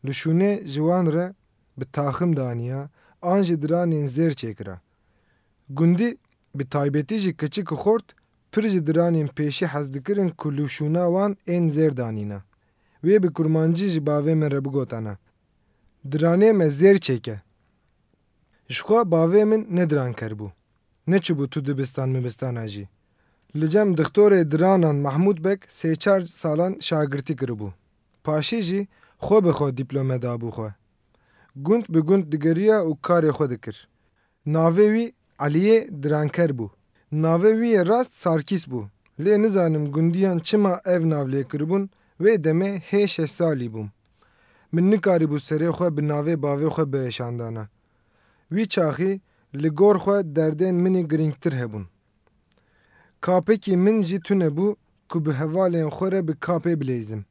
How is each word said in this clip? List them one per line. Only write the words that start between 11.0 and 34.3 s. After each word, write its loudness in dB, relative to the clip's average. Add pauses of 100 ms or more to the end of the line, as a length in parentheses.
wan 0 (140)
ên 0
zêr 0
danîne. -6 (640)
Wê 4
bi 0
kurmancî 0
ji 0
bavê 0
min 0
re -4
bigotane: -6 (960)
"Diranê 4
me 4
zêr 6 (100)
çêke." -4 (1300)
Ji -6
xwe 2 (120)
bavê 4
min 2
ne 0
diran 0
kerbû. -10 (580)
Neçibû 0
tu -6
dibistan -4
mibistana -6
jî. -12 (680)
Li 0
cem 2
dixtorê 4
diranan 4
Mahmud 0
Bek 0
sê -4
çar 2
salan -2
şagirtî -2
kiribû. -6 (520)
Paşê -2
jî -2 (420)
xwe 4
bi 6
xwe 0
dîplome -2
dabû -6
xwe. -10 (760)
Gund 0
bi 2
gund 2
digeriya 2
û -2
karê 2
xwe -2
dikir. -12 (580)